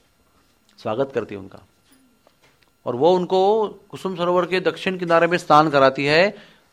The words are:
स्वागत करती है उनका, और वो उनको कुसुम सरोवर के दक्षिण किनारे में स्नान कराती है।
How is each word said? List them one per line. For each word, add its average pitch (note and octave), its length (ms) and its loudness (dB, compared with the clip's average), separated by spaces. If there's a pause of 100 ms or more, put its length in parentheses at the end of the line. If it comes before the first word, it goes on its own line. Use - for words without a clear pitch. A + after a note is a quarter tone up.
(800)
स्वागत A#2+ 360 -6
करती G#2+ 200 -8
है G2 60 -14
उनका, G2 220 -20 (1200)
और B2 100 -6
वो D3+ 180 2
उनको F#3+ 540 0
कुसुम F#3+ 480 -12
सरोवर F3 300 0
के F3+ 140 -4
दक्षिण F3+ 380 -4
किनारे E3+ 280 2
में E3+ 120 -2
स्नान D#3 320 4
कराती C3+ 340 2
है। E3 500 0 (180)